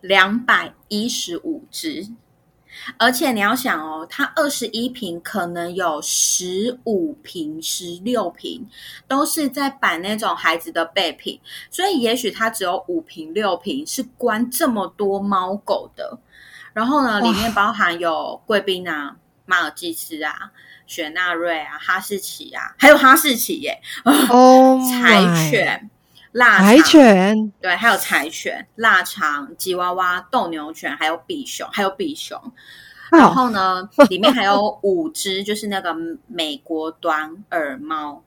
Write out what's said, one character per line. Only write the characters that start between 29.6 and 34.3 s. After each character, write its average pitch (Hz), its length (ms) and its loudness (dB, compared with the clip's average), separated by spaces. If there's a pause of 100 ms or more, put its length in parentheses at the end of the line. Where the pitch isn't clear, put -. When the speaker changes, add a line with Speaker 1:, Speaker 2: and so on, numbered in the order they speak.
Speaker 1:
娃 180 180 -2
娃、 180 280 -2 (100)
斗 220 160 0
牛 160 240 -10
犬， 147 240 -8
还 156 120 -4
有 165 180 -2
比 147 200 -8
熊， - 260 -12
还 208 100 -4
有 196 80 0
比 170 260 -8
熊。 - 220 -14 (760)
Speaker 2:
哦。 330 60 8
Speaker 1:
然 262 160 8
后 254 160 2
呢， 190 480 -2
Speaker 2:
<laughs> 285 120 10
Speaker 1:
里 185 100 -4
面 285 120 4